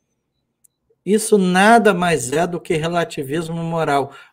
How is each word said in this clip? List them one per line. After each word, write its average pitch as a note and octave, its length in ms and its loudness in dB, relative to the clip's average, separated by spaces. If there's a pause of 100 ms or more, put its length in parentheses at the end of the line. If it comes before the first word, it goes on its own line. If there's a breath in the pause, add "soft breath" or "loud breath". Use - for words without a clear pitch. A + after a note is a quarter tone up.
(1040)
Isso G#3+ 320 2
nada G3 560 4
mais E3 400 -2
é D#3+ 140 0
do F3 140 -8
que - 140 -4
relativismo E3 880 -4
moral. D3 520 -2 (180 loud breath)